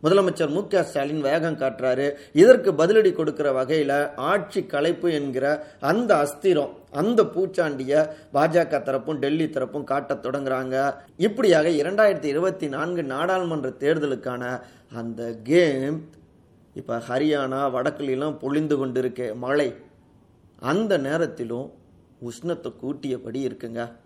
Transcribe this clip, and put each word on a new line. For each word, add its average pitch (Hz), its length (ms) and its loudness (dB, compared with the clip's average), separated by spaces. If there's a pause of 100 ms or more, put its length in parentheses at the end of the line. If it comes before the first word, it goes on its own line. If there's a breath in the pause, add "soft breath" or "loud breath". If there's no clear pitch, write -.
முதலமைச்சர் 170 460 2
மு 190 180 -2
க 180 160 2
ஸ்டாலின் 151 380 -4
வேகம் 156 360 0
காட்டுறாரு. 131 540 -2 (220 loud breath)
இதற்கு 196 380 8
பதிலடி 185 420 4
கொடுக்கிற 147 500 0
வகையில 143 520 0
ஆட்சி 180 480 -2
கலைப்பு 165 480 0
என்கிற 143 560 -2 (120)
அந்த 202 360 2
அஸ்திரம், 147 540 0 (220)
அந்த 214 320 2
பூச்சாண்டிய 151 920 0 (180 loud breath)
பாஜக 160 480 2
தரப்பும் 135 380 -4
டெல்லி 151 300 0
தரப்பும் 135 380 -6
காட்டத் 135 380 -4
தொடங்குறாங்க. 131 680 -2 (240 loud breath)
இப்படியாக 180 520 4
இரண்டாயிரத்தி 180 540 2
இருபத்தி 156 440 0
நான்கு 160 360 -4
நாடாளுமன்ற 165 560 -2 (100)
தேர்தலுக்கான 127 920 -2 (320 loud breath)
அந்த 117 500 -8
கேம் 151 680 2 (640)
இப்ப - 240 -6
ஹரியானா, 135 720 0
வடக்குலாம் 135 680 -4
பொழிந்து 147 380 0
கொண்டிருக்க 123 580 -4
மழை, 127 400 0 (840)
அந்த 190 380 0
நேரத்திலும் 135 760 -4 (500)
உஷ்ணத்தை 127 540 -8
கூட்டியபடி 131 720 -6
இருக்குங்க. 117 440 -8 (140)